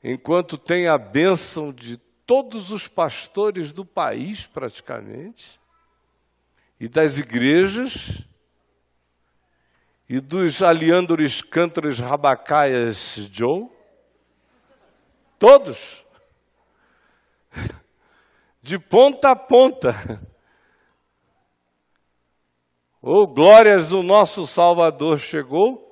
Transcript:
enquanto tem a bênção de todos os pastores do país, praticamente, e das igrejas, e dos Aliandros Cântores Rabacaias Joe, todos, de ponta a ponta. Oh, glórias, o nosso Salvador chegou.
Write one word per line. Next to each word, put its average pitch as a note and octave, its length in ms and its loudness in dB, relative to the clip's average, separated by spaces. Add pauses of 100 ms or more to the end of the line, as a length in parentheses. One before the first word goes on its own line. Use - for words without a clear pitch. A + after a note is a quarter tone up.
enquanto D#3 540 -6
tem F3 320 -4
a D#3 80 2
bênção D3 760 -4
de A#2+ 260 -18 (280)
todos A#3 440 -4
os G#3 180 -12
pastores F3+ 840 -6
do F#3 120 -16
país, D3+ 600 -10
praticamente, A#2+ 1120 -18 (1200)
e A#2 80 -12
das C#3+ 300 0
igrejas, F3+ 1080 -4 (1800)
e B2+ 120 -6
dos D#3+ 420 -4
Aliandros E3 800 0
Cântores D#3+ 560 -6
Rabacaias B2+ 1300 -2
Joe, C3 380 -4 (1700)
todos, C4+ 680 4 (2500)
de D#3+ 160 -8
ponta C4+ 520 4
a B3+ 60 4
ponta. B3+ 580 2 (3000)
Oh, F#3 260 0
glórias, F3+ 680 6
o F#3+ 100 -2
nosso F#3+ 440 0
Salvador E3 720 0
chegou. E3 720 -4